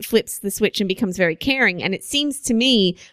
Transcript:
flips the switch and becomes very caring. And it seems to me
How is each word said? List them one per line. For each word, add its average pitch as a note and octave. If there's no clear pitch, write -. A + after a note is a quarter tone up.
flips -
the G3
switch -
and G3
becomes F#3
very E3+
caring. A3+
And F#3+
it -
seems C#4+
to -
me A3